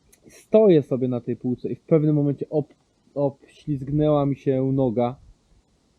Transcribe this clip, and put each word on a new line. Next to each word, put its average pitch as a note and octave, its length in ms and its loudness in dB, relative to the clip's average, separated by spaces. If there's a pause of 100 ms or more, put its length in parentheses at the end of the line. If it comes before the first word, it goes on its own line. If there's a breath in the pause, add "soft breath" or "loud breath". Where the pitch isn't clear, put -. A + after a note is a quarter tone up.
(280)
Stoję G3+ 540 4
sobie C3 260 -4
na B2 140 -4
tej A#2+ 140 -8
półce - 340 -6
i C#3+ 60 -8
w - 60 -18
pewnym D3+ 340 0
momencie C#3+ 340 -2
ob-, D3+ 240 -6 (420)
obślizgnęła C#3+ 1120 -4
mi C#3 100 -2
się C3+ 380 -2
noga. B2 420 -2 (840)